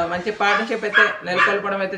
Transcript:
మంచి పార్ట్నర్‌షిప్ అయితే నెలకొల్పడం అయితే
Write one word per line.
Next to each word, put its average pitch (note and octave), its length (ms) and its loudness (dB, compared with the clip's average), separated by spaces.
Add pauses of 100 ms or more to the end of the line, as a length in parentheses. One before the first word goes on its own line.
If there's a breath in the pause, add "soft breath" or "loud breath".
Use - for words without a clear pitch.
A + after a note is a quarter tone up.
(140)
మంచి F3+ 180 -2
పార్ట్నర్‌షిప్ G#3+ 560 0
అయితే G#3 180 4 (220)
నెలకొల్పడం G3 580 0
అయితే F#3+ 120 -6